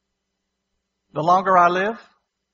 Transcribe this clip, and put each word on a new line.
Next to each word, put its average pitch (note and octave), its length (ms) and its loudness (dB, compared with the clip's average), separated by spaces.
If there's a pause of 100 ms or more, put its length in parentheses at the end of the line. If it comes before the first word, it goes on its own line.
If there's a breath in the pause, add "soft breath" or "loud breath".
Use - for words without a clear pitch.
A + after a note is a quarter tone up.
(1120)
The B2+ 80 -8
longer F#3 360 0
I F3 100 4
live, F#3+ 320 -4 (540)